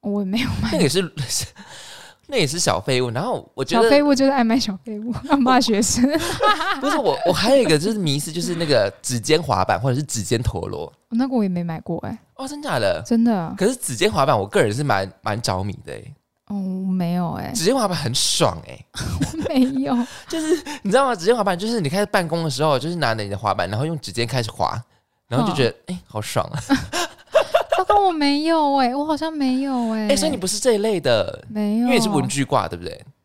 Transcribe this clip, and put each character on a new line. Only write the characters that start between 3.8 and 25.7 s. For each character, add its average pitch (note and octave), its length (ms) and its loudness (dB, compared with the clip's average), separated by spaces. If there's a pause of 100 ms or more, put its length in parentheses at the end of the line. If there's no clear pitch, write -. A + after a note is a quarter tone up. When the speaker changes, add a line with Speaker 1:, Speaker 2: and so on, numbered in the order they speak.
Speaker 1:
小 A#3 60 6
废 C#4+ 140 6
物 D4 100 6
就 C4+ 120 4
是 C4+ 60 4
爱 C4 120 2
买 A3+ 160 2
小 G3 240 -4
废 G#3+ 160 -10
物， A#3 140 -6 (100)
<laughs> C#4+ 160 2
骂 B3 220 6
学 A3+ 200 2
生。 A#3+ 220 2 (400)
Speaker 2:
<laughs> F#4+ 380 2
不 C#4 80 0
是， D#4+ 80 2
我， F#3 280 2
我 F#3 60 4
还 G#3+ 240 4
有 C4+ 60 8
一 - 20 4
个 D#3 160 4
就 F3 100 -2
是 A3+ 80 -2
迷 D3+ 220 0
思， D#3 100 -6
就 E3 120 -6
是 F3 140 -2
那 E3 100 -2
个 A2 260 4 (100)
指 B2 160 -4
尖 D3 240 2
滑 F#2+ 220 2
板 F#2 160 2
或 C3 100 0
者 B2 60 2
是 D3 80 -2
指 A2 180 -6
尖 A#2 220 0
陀 - 240 -2
螺。 D#2+ 240 -8 (180)
Speaker 1:
那 A#3+ 160 0
个 C4 80 -4
我 A#3+ 80 0
也 G3+ 60 0
没 F3 160 -2
买 E3 160 -6
过 - 200 -6
哎。 - 200 -10 (160)
Speaker 2:
哦， C4 100 -10
真 D4 160 -12
假 G3 180 -2
的？ F#2 240 0
Speaker 1:
真 A#3 200 4
的。 G3+ 340 0
Speaker 2:
可 F3 80 0
是 B3 120 4
指 - 180 -6
尖 G#3 160 2
滑 D3 140 2
板 C#3 120 4
我 G2 80 0
个 E3+ 160 0
人 G#2+ 120 2
是 C#3 100 -2
蛮， G2 260 0 (120)
蛮 G#2+ 200 -4
着 F#2+ 220 -2
迷 G2+ 80 -4 (140)
的 C2+ 80 -12
哎。 A1 100 -14 (440)
Speaker 1:
哦， G3+ 100 -6 (340)
没 F3 220 0
有 F3+ 220 -2
哎。 - 180 -8
Speaker 2:
指 A3 100 -2
尖 G#3+ 100 4
滑 B3 140 0
板 F3+ 100 -2
很 B2+ 160 -4
爽 F#2 540 0
哎。 - 100 -16 (300)
Speaker 1:
<laughs> - 400 -4
没 C#4 140 4 (200)
有。 C4+ 140 0 (320)
Speaker 2:
就 E4 140 -4
是 D#4 200 0 (200)
你 F#3+ 100 -2
知 A3 60 4
道 C4+ 100 4
吗？ A#3+ 80 0
指 E3 80 -10
尖 G#3+ 100 4
滑 A#3 80 2
板 F#3+ 160 0
就 F#3+ 80 -6
是 A#3 140 -2
你 D3+ 80 0
开 D3+ 120 0
始 G#3 80 2
办 F#3 200 0
公 E3 160 -2
的 D#3+ 60 0
时 C3 120 -2
候， D3+ 160 4
就 C#3+ 120 -4
是 F3 80 -4
拿 A#2+ 180 0
着 A2 80 -4
你 G2+ 60 -6
的 G2 80 -4
滑 G2 160 0
板， F2+ 160 -2
然 G#2+ 100 -2
后 C#3 60 0
用 E3 140 -4
指 - 120 -12
尖 A#2 160 -2
开 B2 160 -2
始 A2 80 -6
滑， - 260 -2 (520)
然 A#2+ 120 0
后 A3+ 60 0
就 F#3 80 -2
觉 C#3 80 2
得， A#2 60 4
Speaker 1:
嗯。 - 260 -10